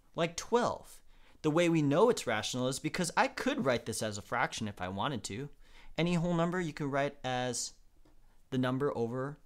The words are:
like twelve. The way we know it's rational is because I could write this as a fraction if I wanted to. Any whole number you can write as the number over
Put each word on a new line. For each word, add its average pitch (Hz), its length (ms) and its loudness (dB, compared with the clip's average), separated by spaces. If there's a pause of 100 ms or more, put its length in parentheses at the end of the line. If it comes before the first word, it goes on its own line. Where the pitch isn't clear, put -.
(160)
like 170 200 -2
twelve. - 640 -2 (440)
The 156 60 4
way 170 180 6
we 165 140 4
know 151 260 6
it's - 180 0
rational 123 420 0
is 135 100 -2
because 165 400 -2
I 226 80 4
could 254 400 -2
write 120 180 2
this 113 180 -6
as 107 140 -4
a 101 60 -10
fraction 123 440 -2
if 104 140 -8
I 90 80 -4
wanted 104 360 -4
to. 127 260 -8 (480)
Any 175 160 2
whole 175 180 0
number 170 260 2
you 165 140 -2
can 147 180 -4
write 139 320 0
as 123 520 -4 (760)
the 135 80 -4
number 127 400 0
over 127 500 -4